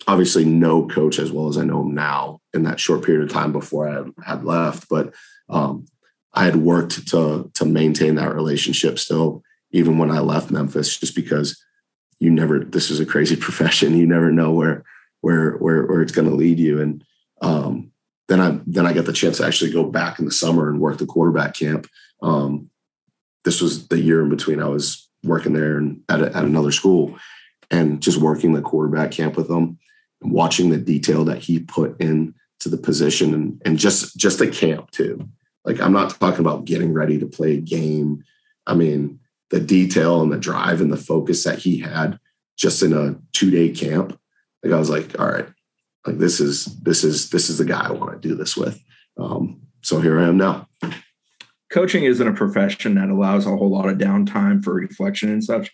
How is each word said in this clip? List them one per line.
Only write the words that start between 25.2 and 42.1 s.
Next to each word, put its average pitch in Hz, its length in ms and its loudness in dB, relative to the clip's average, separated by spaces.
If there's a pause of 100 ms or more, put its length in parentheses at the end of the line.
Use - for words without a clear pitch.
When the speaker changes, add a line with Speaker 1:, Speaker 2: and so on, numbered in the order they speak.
Speaker 1:
working 80 280 0
there 76 260 0
and 73 300 -4
at 76 120 0
a, 78 60 2
at 78 180 -2
another 73 260 2
school, 90 480 2 (540)
and 78 280 2
just - 180 2
working 78 340 2
the 73 100 0
quarterback 76 480 -2
camp 80 260 -4
with 82 140 -2
him 85 280 0 (440)
and - 100 -4
watching 82 380 2
the 78 80 2
detail 78 460 0
that 80 140 -2
he 82 200 -2
put - 420 -4
in 80 340 0 (260)
to - 80 -8
the 82 80 -2
position 76 580 0
and, 76 300 -4
and 80 140 2
just, - 380 0
just 95 220 2
the - 100 2
camp - 420 -2
too. - 380 -4 (360)
Like, - 160 -4
I'm 95 120 2
not 98 260 2
talking 90 220 0
about 76 240 -2
getting 82 280 -2
ready 78 260 0
to - 80 -4
play 80 280 -2
a 73 60 -2
game. 76 640 -2 (420)
I - 80 -2
mean, 76 440 0 (320)
the 90 100 0
detail 85 600 2
and 78 100 2
the - 60 -4
drive 90 420 -2
and 76 120 2
the - 40 -2
focus 80 480 -2
that 78 140 -2
he 85 200 0
had 80 400 -6 (380)